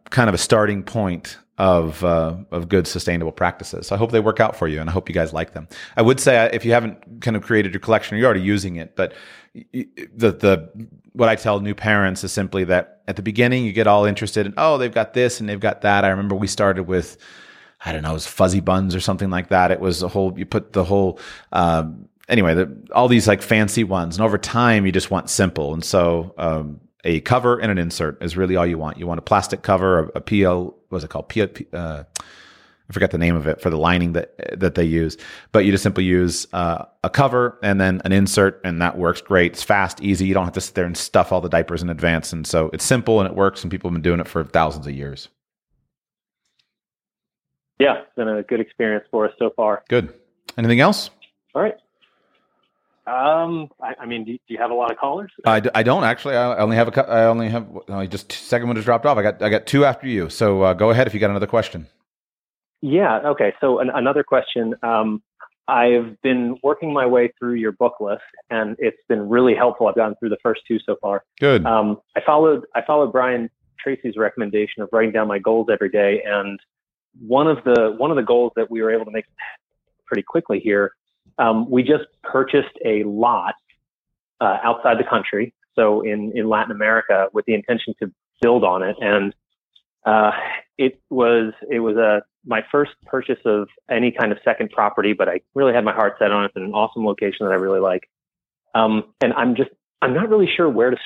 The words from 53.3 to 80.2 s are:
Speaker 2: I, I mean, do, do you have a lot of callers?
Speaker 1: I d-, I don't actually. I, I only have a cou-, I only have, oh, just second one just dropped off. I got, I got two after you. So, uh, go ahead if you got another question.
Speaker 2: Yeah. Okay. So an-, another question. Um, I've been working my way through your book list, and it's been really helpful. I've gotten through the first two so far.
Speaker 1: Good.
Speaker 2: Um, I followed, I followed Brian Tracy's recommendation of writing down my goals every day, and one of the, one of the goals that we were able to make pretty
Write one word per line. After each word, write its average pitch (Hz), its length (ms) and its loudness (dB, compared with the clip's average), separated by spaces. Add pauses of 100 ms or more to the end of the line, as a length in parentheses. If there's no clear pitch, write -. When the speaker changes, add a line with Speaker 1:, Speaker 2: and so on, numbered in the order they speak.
Speaker 2:
I, 127 180 -10
I 123 60 -14
mean, 117 180 -8
do, 113 80 -10
do 123 60 -12 (100)
you 113 100 -10
have 113 120 -2
a 120 40 -4
lot 120 160 -2
of 120 60 -8
callers? 175 340 -6 (140)
Speaker 1:
I 110 160 2
d-, 107 140 -2
I 113 80 2
don't 135 220 2
actually. 123 320 -2
I, 123 160 0
I 98 80 -2
only 110 160 2
have 113 120 4
a 110 40 -8
cou-, 135 100 2
I 113 240 4
only 113 240 2
have, 113 180 -6 (200)
oh, 98 180 -6
just 95 260 -12
second 120 340 -4
one 120 100 -2
just 107 100 -4
dropped 117 180 2
off. 143 140 2
I 104 40 2
got, 104 200 0
I 107 80 0
got 104 160 0
two 143 180 4
after 135 220 0
you. 95 240 -4
So, 101 320 2
uh, 95 100 6
go 101 160 2
ahead 117 180 4
if - 60 -4
you 104 80 -6
got 104 100 2
another 101 160 -2
question. 95 400 -2 (960)
Speaker 2:
Yeah. 147 380 2
Okay. 135 400 0
So 131 180 2
an-, 127 120 -2
another 139 320 0
question. 117 600 -2
Um, 110 400 -2 (440)
I've 120 560 0
been 127 400 -2
working 147 300 -2
my 139 140 0
way 123 320 2
through 120 160 -4
your 110 180 -2
book - 260 -2
list, 104 240 -6 (280)
and 110 280 -4
it's - 300 -4
been 107 200 -2
really 120 260 4
helpful. 120 320 2
I've 98 100 0
gotten 110 200 0
through 117 120 -6
the 104 140 -4
first 113 260 -2
two 110 180 -2
so 104 140 -2
far. 101 240 -4 (160)
Speaker 1:
Good. 131 260 4
Speaker 2:
Um, 107 340 0 (160)
I - 80 0
followed, 151 400 4 (100)
I 120 120 -2
followed 147 260 2
Brian 127 380 0 (280)
Tracy's 127 380 -6
recommendation 107 640 -4
of 98 100 -8
writing 113 200 2
down 110 160 0
my 101 100 -2
goals 110 320 0
every 101 200 0
day, 101 340 2
and 101 340 -4 (640)
one 127 280 2
of 151 160 -2
the, 117 340 4
one 135 120 0
of 156 60 0
the 131 60 0
goals 120 340 2
that 113 140 -2
we 113 100 -6
were 110 100 0
able 113 160 -2
to 107 40 -18
make 107 140 -8 (800)
pretty 104 160 -4